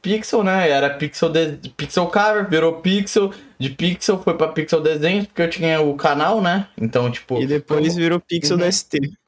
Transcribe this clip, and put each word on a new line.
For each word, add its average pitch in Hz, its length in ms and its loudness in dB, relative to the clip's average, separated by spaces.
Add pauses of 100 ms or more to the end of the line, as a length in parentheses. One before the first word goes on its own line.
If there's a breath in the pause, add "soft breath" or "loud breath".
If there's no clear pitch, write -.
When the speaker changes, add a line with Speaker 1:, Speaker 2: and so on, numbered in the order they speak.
Speaker 1:
Pixel, 214 420 0
né? 185 260 2
Era 139 200 2
Pixel 147 400 -2
de-, 156 480 -2
Pixel 170 300 -2
Cover, 208 420 0
virou 165 320 2
Pixel, 196 500 0 (260 loud breath)
de 131 120 -4
Pixel 180 520 -2
foi 170 140 0
pra 160 140 0
Pixel 160 320 0
Desenhos, 160 460 0
porque - 160 -6
eu 165 60 0
tinha 160 300 0
o 147 160 2
canal, 156 460 2
né? 190 260 0 (100)
Então, 120 320 0
tipo, 123 320 -4
Speaker 2:
E 131 60 -2
depois 151 400 0
Speaker 1:
como 170 140 0
Speaker 2:
virou 165 180 2
Pixel 170 380 -2
Speaker 1:
Uhum. 175 40 2
Speaker 2:
da 175 60 2
S 185 220 -2
T. 147 100 -2 (280)